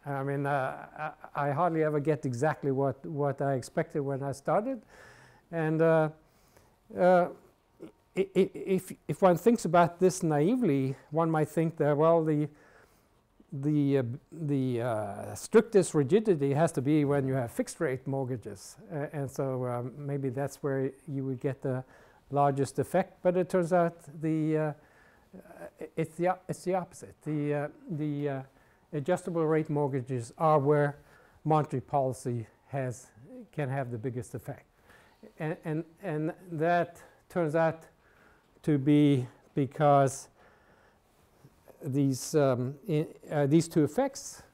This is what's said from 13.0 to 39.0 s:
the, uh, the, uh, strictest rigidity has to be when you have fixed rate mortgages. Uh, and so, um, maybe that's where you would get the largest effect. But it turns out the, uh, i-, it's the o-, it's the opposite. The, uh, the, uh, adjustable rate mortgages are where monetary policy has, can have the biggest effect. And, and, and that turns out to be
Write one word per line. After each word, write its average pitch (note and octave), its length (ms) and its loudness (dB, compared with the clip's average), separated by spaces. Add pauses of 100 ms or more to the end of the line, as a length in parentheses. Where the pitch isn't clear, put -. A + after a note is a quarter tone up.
the, C#3 480 2
uh, C3 40 0 (280)
the, C#3 500 -2
uh, G#2 520 -6
strictest G#3+ 640 2
rigidity D3+ 580 2
has C#3 200 2
to C#3+ 80 -2
be D3 240 2
when C#3 220 0
you C3 60 -2
have B2 180 -2
fixed - 280 -6
rate C3 260 -4
mortgages. B2+ 720 -8 (160)
Uh, D3 200 -6
and C#3 160 -6
so, C3 360 -4
um, B2 320 -6
maybe C#3+ 320 -6
that's C#3 280 -6
where C3+ 340 -2 (160)
you C3+ 180 -6
would C3 140 -6
get C3+ 240 -6
the C3 200 -4 (460)
largest C#3 480 2
effect. F3 460 -2
But F3+ 120 2
it F3+ 140 0
turns F3 240 0
out E3+ 240 2 (240)
the, D#3 360 0
uh, D#3 160 -2 (1080)
i-, D#3 140 -10
it's D#3+ 200 -4
the F3 140 0
o-, F#3 180 -2
it's - 160 -8
the F3+ 120 -2
opposite. F3+ 480 -8
The, D3 300 -2
uh, D3 140 -2 (220)
the, D3 400 -4
uh, C3+ 120 -6 (500)
adjustable E3+ 540 -2
rate D#3 240 0
mortgages C3+ 680 -2
are D#3 180 4
where C#3+ 400 2 (460)
monetary D3+ 380 0
policy B2+ 640 -2 (220)
has, C3 360 -6 (460)
can C#3+ 180 -4
have C3+ 220 -4
the A#2+ 80 -8
biggest A#2+ 340 -8
effect. - 320 -12 (720)
And, E3 260 -4
and, D#3+ 200 -4 (180)
and D#3 320 -4 (200)
that E3+ 460 0 (300)
turns D#3+ 260 -2
out E3 280 0 (800)
to D3 160 4
be C#3+ 480 4 (260)